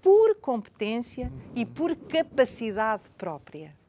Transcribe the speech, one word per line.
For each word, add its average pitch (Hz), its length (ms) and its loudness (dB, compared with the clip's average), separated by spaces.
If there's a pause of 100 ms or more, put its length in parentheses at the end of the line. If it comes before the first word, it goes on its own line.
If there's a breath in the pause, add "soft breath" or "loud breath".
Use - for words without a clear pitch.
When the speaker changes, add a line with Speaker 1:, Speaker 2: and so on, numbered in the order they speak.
Speaker 1:
por 415 360 6
competência 240 960 -6 (220 loud breath)
e 240 100 -4
Speaker 2:
Uhum. - 80 -8
Speaker 1:
por 330 240 -2
capacidade 220 1040 -2 (160)
própria. 151 580 -12 (120)